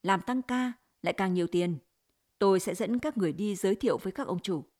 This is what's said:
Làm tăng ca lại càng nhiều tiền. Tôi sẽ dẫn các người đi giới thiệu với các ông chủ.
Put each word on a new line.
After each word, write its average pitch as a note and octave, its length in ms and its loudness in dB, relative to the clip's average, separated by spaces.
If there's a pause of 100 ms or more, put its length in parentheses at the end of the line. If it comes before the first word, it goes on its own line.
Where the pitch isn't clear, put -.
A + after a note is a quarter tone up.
Làm F#3 180 2
tăng B3+ 200 -2
ca B3+ 320 -2 (280)
lại E3+ 120 0
càng F#3+ 200 0
nhiều F3 140 2
tiền. F3 300 0 (640)
Tôi F#3+ 200 6
sẽ F3+ 160 -4
dẫn A3+ 240 -2
các D4+ 180 -4
người E3 160 2
đi G3+ 220 -2
giới F#3+ 200 2
thiệu F3+ 220 0
với F#3+ 140 -4
các - 160 -6
ông F3 120 -2
chủ. E3+ 260 -4 (140)